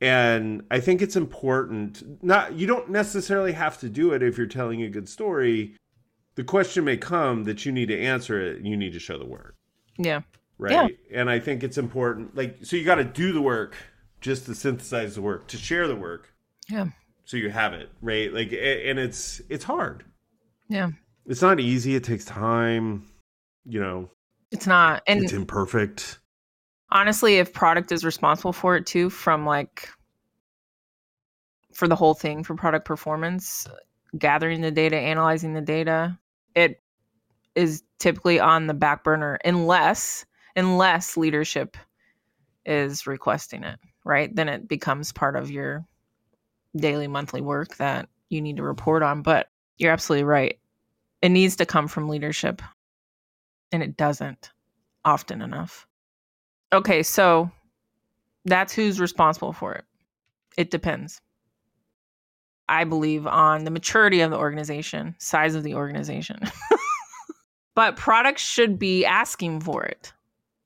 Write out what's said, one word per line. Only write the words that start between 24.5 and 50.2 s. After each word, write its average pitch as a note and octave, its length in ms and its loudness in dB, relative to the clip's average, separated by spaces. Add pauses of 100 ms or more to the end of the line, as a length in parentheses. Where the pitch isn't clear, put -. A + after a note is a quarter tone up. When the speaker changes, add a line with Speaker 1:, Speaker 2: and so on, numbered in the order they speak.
Speaker 2:
It's - 160 -8
not. E3+ 400 6
And G3+ 160 2
Speaker 1:
It's F3+ 100 -2
imperfect. G2+ 840 -4 (720)
Speaker 2:
honestly, G#3 480 4
if F3+ 140 2
product E3+ 400 2
is E3 120 -2
responsible D#3+ 480 0
for F3+ 240 2
it E3 100 -2
too, F3+ 240 0
from, D#3 360 0
like, C#3+ 420 -4 (1800)
for F3 160 0
the E3 80 6
whole D#3 180 6
thing, D#3 300 -6
for E3 100 -8
product D#3 300 0
performance, D#3+ 840 -6 (520)
gathering D#3+ 420 2
the D#3+ 100 0
data, D#3 260 2
analyzing D#3+ 580 0
the D#3 60 -4
data, D#3+ 580 -2 (360)
it E3+ 260 4 (720)
is D#3+ 280 2 (160)
typically E3+ 400 4
on D#3+ 280 6
the D3+ 80 -2
back D3 280 2
burner D3+ 420 0
unless F3 800 2 (320)
unless F#3 600 2
leadership D#3 600 -2 (880)
is C#3+ 420 -2
requesting C3 580 -4
it, D2 140 -12 (260)
right? D3 300 0
Then D#3+ 140 0
it C#3 200 -8
becomes D3 440 -4
part - 240 -2
of C3+ 140 -6
your C#3 340 -8 (920)
daily, D3 320 0
monthly C#3+ 320 -6
work C#3+ 360 -6
that C3+ 320 -4 (220)
you D#3 100 -2
need D3 160 -6
to C#3+ 60 -6
report D3+ 400 2
on. D3 200 0
But - 280 2 (280)
you're E3 140 4
absolutely C#3+ 320 2